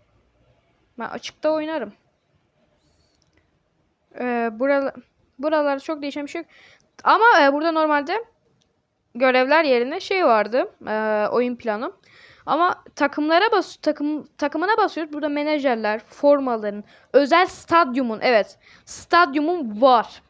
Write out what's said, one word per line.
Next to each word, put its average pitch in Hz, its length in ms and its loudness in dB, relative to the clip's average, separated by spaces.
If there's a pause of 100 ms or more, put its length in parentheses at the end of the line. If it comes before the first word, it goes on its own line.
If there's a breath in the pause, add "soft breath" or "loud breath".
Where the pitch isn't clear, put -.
(1000)
Ben 226 100 -10
açıkta - 420 -6
oynarım. 311 440 -4 (2250)
Ee, 240 340 -4
burala-, 277 420 -2 (440)
buralar 294 400 -2
çok 294 240 -10
değişen 285 240 -8
bir - 40 -14
şey 330 120 -10
yok. - 80 -18 (540 soft breath)
Ama, 359 200 2 (180)
e, 277 100 6
burada 320 200 0
normalde 311 520 0 (920)
görevler 262 500 2
yerine 269 360 0
şey 370 240 -2
vardı. 233 500 0 (120)
E, 214 440 -2
oyun 247 260 -2
planı. 233 360 -6 (540 loud breath)
Ama 339 380 -2 (120)
takımlara 320 560 0
bas-, - 300 -2
takım, 294 440 -4
takımına 330 500 -4
basıyoruz. 320 360 -2
Burada 294 160 -4
menajerler, 269 760 -2
formaların, 233 800 0 (280 soft breath)
özel 311 340 4
stadyumun, 254 760 0
evet, 226 360 2 (260 soft breath)
stadyumun 302 960 -2
var. 247 500 4